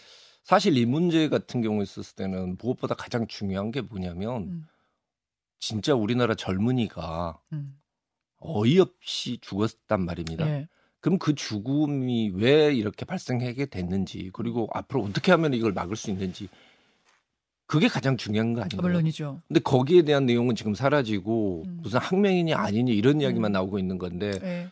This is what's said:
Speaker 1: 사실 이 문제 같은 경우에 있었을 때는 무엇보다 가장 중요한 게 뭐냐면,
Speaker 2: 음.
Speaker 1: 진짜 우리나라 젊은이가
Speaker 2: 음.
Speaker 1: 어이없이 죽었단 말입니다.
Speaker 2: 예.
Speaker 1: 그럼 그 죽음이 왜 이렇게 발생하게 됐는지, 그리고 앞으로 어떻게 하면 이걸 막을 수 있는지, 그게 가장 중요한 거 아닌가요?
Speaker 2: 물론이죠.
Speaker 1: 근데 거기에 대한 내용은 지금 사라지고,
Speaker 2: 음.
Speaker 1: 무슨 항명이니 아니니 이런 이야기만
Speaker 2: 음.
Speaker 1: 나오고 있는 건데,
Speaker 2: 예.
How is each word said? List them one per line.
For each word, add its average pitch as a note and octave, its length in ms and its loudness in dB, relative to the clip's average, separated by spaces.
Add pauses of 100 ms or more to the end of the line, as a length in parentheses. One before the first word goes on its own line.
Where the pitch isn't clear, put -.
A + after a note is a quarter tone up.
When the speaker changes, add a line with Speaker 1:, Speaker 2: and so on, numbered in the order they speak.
(440)
Speaker 1:
사실 F#3 340 4
이 A#2 80 4
문제 D#3+ 440 4
같은 A#2+ 320 -2
경우에 G#2+ 220 0
있었을 - 320 -12
때는 F#2 460 -4
무엇보다 B2 340 -2
가장 A#2 300 -4
중요한 G2+ 460 -4
게 C3 100 -4
뭐냐면, G2 640 -6
Speaker 2:
음. F#2+ 220 -10 (960)
Speaker 1:
진짜 A2 360 -2
우리나라 A#2 400 2
젊은이가 F#2 1040 -2 (140)
Speaker 2:
음. C#3+ 260 -10 (600)
Speaker 1:
어이없이 B2+ 1000 0
죽었단 G2+ 640 -2
말입니다. E2 420 -4
Speaker 2:
예. D3 200 -4 (340)
Speaker 1:
그럼 F3 160 2
그 D3+ 180 0
죽음이 B2+ 1000 -2
왜 D3 380 4
이렇게 G#2+ 320 -2
발생하게 B2+ 600 -4
됐는지, F#2 680 -4
그리고 A2+ 400 -4
앞으로 B2 300 -4
어떻게 G#2 280 0
하면 D#3+ 220 4
이걸 A2+ 200 0
막을 F2+ 220 -6
수 - 160 -8
있는지, F#2+ 380 -6 (1160)
그게 D#3+ 200 4
가장 C3+ 300 0
중요한 A2 360 0
거 A#2 80 -4
아닌가요? - 200 -4
Speaker 2:
물론이죠. D#3+ 680 -2
Speaker 1:
근데 D#3 120 4
거기에 C#3 420 6
대한 C#3+ 240 4
내용은 A#2+ 300 2
지금 G#2 180 -2
사라지고, G#2+ 960 0
Speaker 2:
음. F2 160 -10
Speaker 1:
무슨 A#2+ 160 0
항명이니 F3+ 540 2
아니니 A#2 420 2
이런 C3+ 260 4
이야기만 A#2 300 0
Speaker 2:
음. - 20 0
Speaker 1:
나오고 F#2+ 260 0
있는 F#2 180 -2
건데, F2+ 340 -4 (120)
Speaker 2:
예. F3+ 280 -8